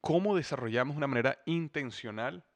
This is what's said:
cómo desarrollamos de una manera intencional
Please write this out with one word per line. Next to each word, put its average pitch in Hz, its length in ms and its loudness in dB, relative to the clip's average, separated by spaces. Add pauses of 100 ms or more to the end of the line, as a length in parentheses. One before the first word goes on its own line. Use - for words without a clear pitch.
cómo 190 340 2
desarrollamos 127 600 0
de 151 40 -6
una 147 80 0
manera 127 380 2
intencional 143 1000 -4 (120)